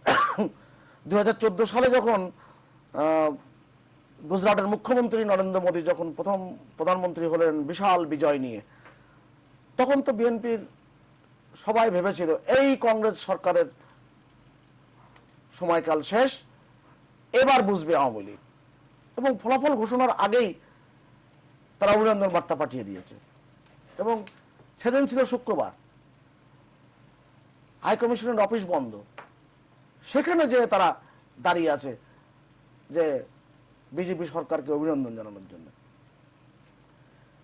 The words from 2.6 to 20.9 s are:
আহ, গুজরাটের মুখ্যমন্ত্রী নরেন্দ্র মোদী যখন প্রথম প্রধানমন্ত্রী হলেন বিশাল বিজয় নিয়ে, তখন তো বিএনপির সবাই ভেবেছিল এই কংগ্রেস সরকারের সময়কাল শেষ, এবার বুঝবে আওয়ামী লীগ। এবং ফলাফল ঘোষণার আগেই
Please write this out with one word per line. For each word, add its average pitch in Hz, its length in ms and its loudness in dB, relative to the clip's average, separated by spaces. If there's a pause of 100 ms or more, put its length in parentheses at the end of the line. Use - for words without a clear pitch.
আহ, 156 420 2 (920)
গুজরাটের 196 380 2
মুখ্যমন্ত্রী 220 580 0
নরেন্দ্র 190 360 0
মোদী 175 200 0
যখন 170 320 -2
প্রথম 185 440 -6 (200)
প্রধানমন্ত্রী 175 480 -2
হলেন 160 380 0
বিশাল 175 420 0
বিজয় 147 340 0
নিয়ে, 120 220 -8 (1160)
তখন 269 240 2
তো 269 120 -2
বিএনপির 233 520 -2 (1000)
সবাই 226 260 2
ভেবেছিল 175 440 0
এই 269 460 2
কংগ্রেস 220 380 0
সরকারের 175 460 0 (1900)
সময়কাল 165 420 0
শেষ, 247 400 0 (920)
এবার 254 280 6
বুঝবে 175 340 0
আওয়ামী 120 280 0
লীগ। 101 140 -16 (800)
এবং 247 260 0
ফলাফল 262 320 2
ঘোষণার 240 340 0
আগেই 208 440 0 (1300)